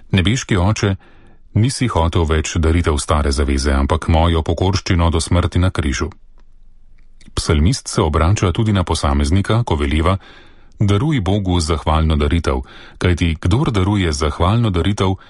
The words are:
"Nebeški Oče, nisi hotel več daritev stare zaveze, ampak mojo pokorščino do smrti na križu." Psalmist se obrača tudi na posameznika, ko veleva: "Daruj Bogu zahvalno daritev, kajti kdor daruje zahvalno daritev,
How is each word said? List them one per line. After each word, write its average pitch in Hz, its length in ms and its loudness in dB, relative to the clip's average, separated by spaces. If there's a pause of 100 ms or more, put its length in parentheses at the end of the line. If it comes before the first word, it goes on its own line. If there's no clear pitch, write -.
(120)
"Nebeški 101 440 0
Oče, 95 400 0 (580)
nisi 120 340 0
hotel 82 360 0
več 78 320 -2
daritev 80 420 0
stare 73 340 0
zaveze, 69 400 0
ampak 71 360 -2
mojo 82 340 2
pokorščino 90 680 0
do 82 100 0
smrti 87 380 0
na 90 120 2
križu." - 400 -4 (1200)
Psalmist 82 540 0
se - 140 -2
obrača 80 500 2
tudi 107 200 0
na 92 120 2
posameznika, 80 800 0
ko 87 100 -2
veleva: 78 440 0 (600)
"Daruj 110 420 0
Bogu 92 400 0
zahvalno 80 560 0
daritev, 73 460 0 (360)
kajti 85 440 0
kdor 131 280 2
daruje 95 420 0
zahvalno 87 580 0
daritev, 95 460 0 (140)